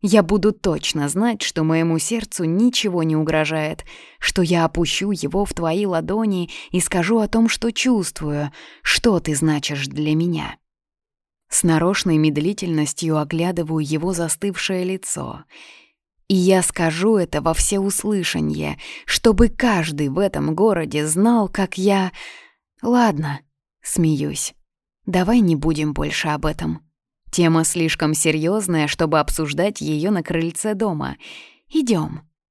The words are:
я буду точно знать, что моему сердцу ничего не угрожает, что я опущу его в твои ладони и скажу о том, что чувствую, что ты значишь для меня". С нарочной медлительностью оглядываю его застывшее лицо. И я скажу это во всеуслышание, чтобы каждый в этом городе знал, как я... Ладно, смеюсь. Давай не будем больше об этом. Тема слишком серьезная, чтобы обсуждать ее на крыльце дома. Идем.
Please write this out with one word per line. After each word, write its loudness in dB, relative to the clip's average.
я 4
буду 2
точно -2
знать, -2
что -2
моему 2
сердцу -4
ничего 2
не 2
угрожает, 0
что -2
я 4
опущу 0
его -2
в -6
твои 0
ладони 0
и 2
скажу 2
о 0
том, 4
что -2
чувствую, -2
что 2
ты -2
значишь 0
для -2
меня". -2
С 0
нарочной 2
медлительностью 0
оглядываю -2
его -2
застывшее -4
лицо. -8
И 2
я 4
скажу 2
это 0
во 2
всеуслышание, 0
чтобы 2
каждый 0
в -2
этом 0
городе 0
знал, 2
как -4
я... 2
Ладно, 2
смеюсь. 0
Давай 2
не 4
будем 0
больше -4
об -2
этом. -4
Тема 4
слишком 0
серьезная, 0
чтобы 0
обсуждать -2
ее -2
на 0
крыльце -4
дома. -4
Идем. 0